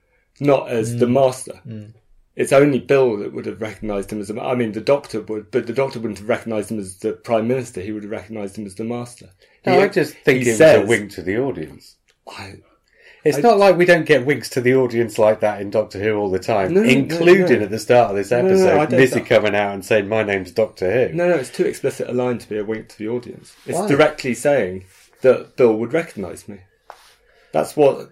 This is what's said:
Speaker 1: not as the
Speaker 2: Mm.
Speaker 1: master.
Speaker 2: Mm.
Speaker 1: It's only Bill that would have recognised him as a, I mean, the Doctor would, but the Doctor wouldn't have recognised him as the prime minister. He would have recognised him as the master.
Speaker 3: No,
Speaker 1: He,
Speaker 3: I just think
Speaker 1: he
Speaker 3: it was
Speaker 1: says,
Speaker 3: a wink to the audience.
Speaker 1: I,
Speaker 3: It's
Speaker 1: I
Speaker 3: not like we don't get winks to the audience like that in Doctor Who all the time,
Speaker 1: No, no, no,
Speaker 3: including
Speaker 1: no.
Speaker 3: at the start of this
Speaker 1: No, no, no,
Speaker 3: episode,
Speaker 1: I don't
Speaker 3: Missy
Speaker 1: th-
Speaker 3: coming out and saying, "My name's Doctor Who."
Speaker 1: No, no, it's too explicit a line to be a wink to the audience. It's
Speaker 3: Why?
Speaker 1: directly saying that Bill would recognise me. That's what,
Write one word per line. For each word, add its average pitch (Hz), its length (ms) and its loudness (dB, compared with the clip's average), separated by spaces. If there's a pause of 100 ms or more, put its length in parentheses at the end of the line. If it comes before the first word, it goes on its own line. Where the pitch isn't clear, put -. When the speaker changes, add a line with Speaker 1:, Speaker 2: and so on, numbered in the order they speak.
(380)
Speaker 1:
not 139 320 2
as 120 280 -4
the 120 80 2
Speaker 2:
Mm. 120 60 0
Speaker 1:
master. 131 540 0
Speaker 2:
Mm. 107 280 -18 (420)
Speaker 1:
It's 127 160 -2
only 139 260 4
Bill 131 380 2
that 101 160 -8
would - 140 -10
have 98 140 -10
recognised 104 520 -8
him 107 80 -6
as 98 100 -10
a, 107 100 -8
I 131 140 -4
mean, 117 180 -2
the 107 80 -8
Doctor 139 420 -2
would, 107 280 -10
but 117 160 -4
the 113 60 -10
Doctor 131 260 -4
wouldn't 110 220 -8
have 104 80 -16
recognised 110 420 -8
him 110 80 -8
as 92 200 -12
the 107 140 -6
prime 113 360 -4
minister. 123 320 -6
He 107 120 -10
would 104 120 -12
have 104 80 -12
recognised 101 440 -12
him 107 100 -12
as 95 100 -18
the 113 80 -10
master. 120 460 -12 (360)
Speaker 3:
No, 185 80 2
Speaker 1:
He, 185 80 6
Speaker 3:
I 202 60 2
just 160 300 -2
think 131 240 0
Speaker 1:
he 120 60 2
Speaker 3:
it 117 40 2
was 107 60 -2
Speaker 1:
says, 156 260 8
Speaker 3:
a - 20 -4
wink 104 260 0
to 90 100 -14
the 95 160 -4
audience. 95 580 -8 (320)
Speaker 1:
I, - 260 -18 (680)
Speaker 3:
It's 143 140 2
Speaker 1:
I - 40 -2
Speaker 3:
not 226 160 6
like 196 180 6
we 175 80 4
don't 175 220 4
get 131 180 4
winks 131 260 -2
to 127 120 -2
the 123 120 4
audience 117 440 0
like 110 220 4
that 104 200 -2
in 101 100 -8
Doctor 104 280 -4
Who 107 160 -2
all 104 160 -2
the 92 80 -2
time, 101 340 -2
Speaker 1:
No, 190 100 4
no, 226 40 2
no, 131 80 4
Speaker 3:
including 170 640 4
Speaker 1:
no. 104 60 -2
Speaker 3:
at 95 60 -6
the 110 80 -6
start 117 340 4
of 98 40 -2
this 101 140 -4
Speaker 1:
No, 120 100 0
no, 190 80 2
no, 190 60 4
Speaker 3:
episode, 175 260 4
Speaker 1:
I 151 60 0
don't 127 140 2
Speaker 3:
Missy 127 160 4
Speaker 1:
th- 113 120 -4
Speaker 3:
coming 107 260 2
out 101 200 -2
and 98 100 -10
saying, 104 240 0
"My 110 140 0
name's 98 300 -4
Doctor 107 560 -2
Who." 156 60 -10
Speaker 1:
No, 175 140 0
no, 180 60 2
it's 127 160 -4
too 175 160 -2
explicit 131 420 -6
a 120 60 -8
line 123 240 -2
to - 100 -18
be 104 80 -8
a 104 80 -6
wink 110 240 -10
to - 100 -20
the 107 100 -8
audience. - 460 -12 (120)
It's - 100 -6
Speaker 3:
Why? 202 120 -4
Speaker 1:
directly 143 440 0
saying 104 520 -2 (360)
that - 360 0
Bill 113 200 4
would 113 160 -6
recognise 104 560 -8
me. 98 120 -16 (920)
That's 151 240 -4
what, 139 360 2